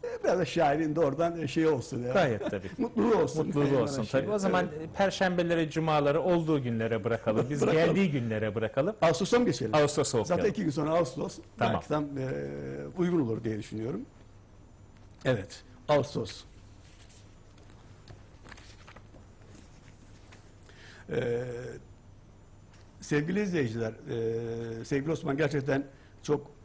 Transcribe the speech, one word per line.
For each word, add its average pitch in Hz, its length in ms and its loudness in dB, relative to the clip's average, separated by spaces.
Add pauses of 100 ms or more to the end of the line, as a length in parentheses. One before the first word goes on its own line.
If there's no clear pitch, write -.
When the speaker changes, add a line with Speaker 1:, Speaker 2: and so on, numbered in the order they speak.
Speaker 1:
E, 480 200 -8
biraz 208 140 2
da 175 60 2
şairin 151 520 2
de 165 40 0
oradan, 165 400 0
e, 143 80 -4
şey 160 180 2
olsun 120 360 0
ya. 123 100 -4
Speaker 2:
Gayet 135 380 2
tabii. 95 220 -6
Speaker 1:
<laughs> - 60 -12
Mutluluğu 226 360 2
olsun. 151 320 2
Speaker 2:
Mutluluğu 143 200 2
Speaker 1:
Eyvallah 135 160 4
Speaker 2:
olsun 127 200 -2
Speaker 1:
şey. 131 180 0
Speaker 2:
tabii. 156 120 -4
O 214 60 0
zaman 185 280 2 (120)
Speaker 1:
Evet. 160 180 -8
Speaker 2:
perşembeleri, 175 720 2
cumaları 156 500 2
olduğu 165 420 2
günlere 113 420 0
bırakalım. 113 460 2
Biz 147 120 -2
Speaker 1:
Bırakalım. 165 320 4
Speaker 2:
geldiği 190 160 4
günlere 110 440 0
bırakalım. 135 480 0
Speaker 1:
Ağustos'a 170 360 4
mı 247 80 4
geçelim? 131 280 -2
Speaker 2:
Ağustos'a 143 440 4
okuyalım. 151 240 2
Speaker 1:
Zaten 208 80 4
iki 196 140 -4
gün 156 60 2
sonra 151 200 -2
Ağustos. 160 480 0 (200)
Speaker 2:
Tamam. 110 160 2
Speaker 1:
Belki - 140 -6
tam, 147 160 0
e, 135 260 -4 (680)
uygun 175 220 2
olur 113 240 0
diye 110 140 -2
düşünüyorum. 113 420 -6 (1200)
Evet. 123 380 -2 (260)
Ağustos. 135 560 0 (4000)
Ee, 120 340 -2 (1600)
sevgili 160 420 0
izleyiciler, 117 500 -2 (880)
e, 110 40 -10
sevgili 143 280 -2
Osman 147 240 -2
gerçekten 143 480 0 (380)
çok 147 280 -2 (140)